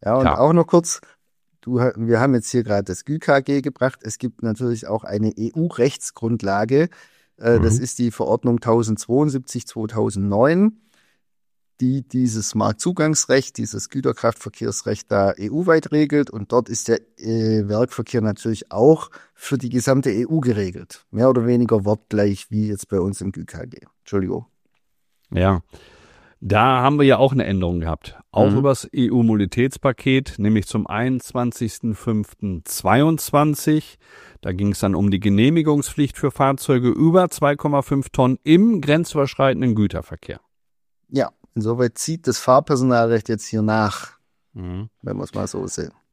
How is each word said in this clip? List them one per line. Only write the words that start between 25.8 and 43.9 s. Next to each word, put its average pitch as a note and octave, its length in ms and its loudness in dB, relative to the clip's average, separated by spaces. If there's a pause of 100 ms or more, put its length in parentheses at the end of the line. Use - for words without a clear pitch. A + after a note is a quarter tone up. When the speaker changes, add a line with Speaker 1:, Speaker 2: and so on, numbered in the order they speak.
Speaker 2:
Da A#2 440 2
haben D3 160 2
wir C#3+ 60 6
ja C3 120 6
auch C3 140 4
eine C3 140 0
Änderung F2+ 340 -2
gehabt. D#2+ 360 -8 (160)
Auch G#2 200 4
Speaker 1:
Mhm. A#2 80 2
Speaker 2:
übers C#3 340 0
E-U-Mobilitätspaket, A#2+ 1400 0
nämlich G#2 300 0
zum G#2 180 -2
einundzwanzigsten A#2+ 1080 -4
fünften G2+ 680 -4
zweiundzwanzig. D3+ 1300 0 (440)
Da - 120 -6
ging's G2+ 260 -2
dann G2+ 140 0
um G2 160 2
die G2 100 0
Genehmigungspflicht C#3+ 1000 2
für D3 120 -2
Fahrzeuge C3+ 600 0
über E3 400 4
zwei C#3+ 260 0
Komma C#3+ 260 0
fünf C#3 300 -2
Tonnen B2+ 320 2
im F#3+ 380 4
grenzüberschreitenden C#3 920 0
Güterverkehr. - 680 -4 (680)
Speaker 1:
Ja, C3 220 -2 (240)
insoweit A#2 420 -2
zieht E3 300 -6
das A#2+ 100 0
Fahrpersonalrecht B2 920 2
jetzt A2 180 -4
hier G#2+ 160 -2
nach, G#2+ 480 -2 (420)